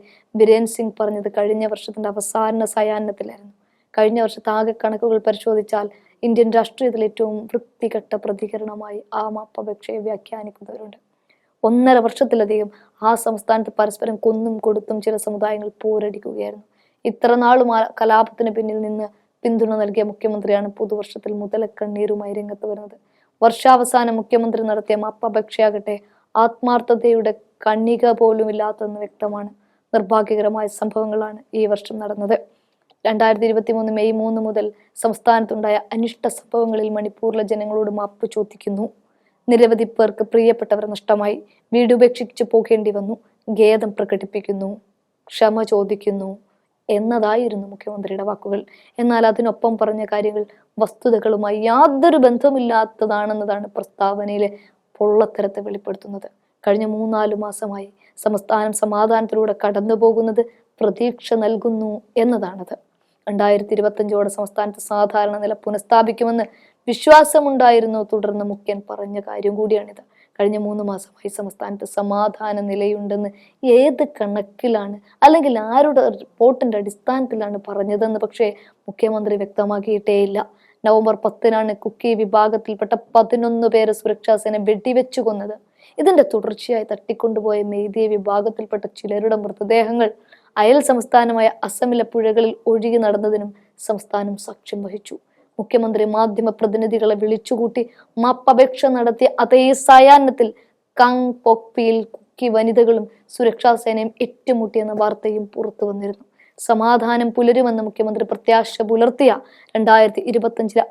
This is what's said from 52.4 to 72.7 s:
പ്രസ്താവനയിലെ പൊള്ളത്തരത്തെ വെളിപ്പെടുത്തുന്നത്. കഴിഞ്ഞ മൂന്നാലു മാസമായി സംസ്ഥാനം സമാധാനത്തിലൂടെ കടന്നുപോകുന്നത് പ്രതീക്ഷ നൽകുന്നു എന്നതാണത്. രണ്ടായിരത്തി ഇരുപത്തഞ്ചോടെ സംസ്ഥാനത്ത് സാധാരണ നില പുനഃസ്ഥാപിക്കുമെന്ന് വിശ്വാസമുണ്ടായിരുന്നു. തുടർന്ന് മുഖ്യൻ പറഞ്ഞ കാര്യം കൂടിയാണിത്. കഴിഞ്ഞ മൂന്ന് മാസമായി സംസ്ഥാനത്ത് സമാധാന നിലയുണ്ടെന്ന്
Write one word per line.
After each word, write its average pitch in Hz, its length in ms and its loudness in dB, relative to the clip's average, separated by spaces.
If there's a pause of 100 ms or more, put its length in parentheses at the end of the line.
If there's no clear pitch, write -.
പ്രസ്താവനയിലെ 202 840 -4 (480)
പൊള്ളത്തരത്തെ 208 600 0
വെളിപ്പെടുത്തുന്നത്. 202 720 -12 (380)
കഴിഞ്ഞ 208 180 2
മൂന്നാലു 214 500 -2
മാസമായി 202 540 -10 (280)
സംസ്ഥാനം 214 560 -2
സമാധാനത്തിലൂടെ 214 840 0 (120)
കടന്നുപോകുന്നത് 220 800 0 (360)
പ്രതീക്ഷ 233 520 -2
നൽകുന്നു 220 680 -2 (160)
എന്നതാണത്. 196 600 -2 (520)
രണ്ടായിരത്തി 208 440 2
ഇരുപത്തഞ്ചോടെ 208 560 0
സംസ്ഥാനത്ത് 208 500 -6
സാധാരണ 208 580 -2
നില 208 160 -4
പുനഃസ്ഥാപിക്കുമെന്ന് 226 920 0 (440)
വിശ്വാസമുണ്ടായിരുന്നു. 247 1300 6
തുടർന്ന് 208 320 -2
മുഖ്യൻ 202 440 -8
പറഞ്ഞ 202 300 -10
കാര്യം 208 360 -4
കൂടിയാണിത്. 208 480 -2 (360)
കഴിഞ്ഞ 208 180 0
മൂന്ന് 208 260 -6
മാസമായി 196 440 -10
സംസ്ഥാനത്ത് 202 580 -10
സമാധാന 208 720 -4
നിലയുണ്ടെന്ന് 202 720 -4 (340)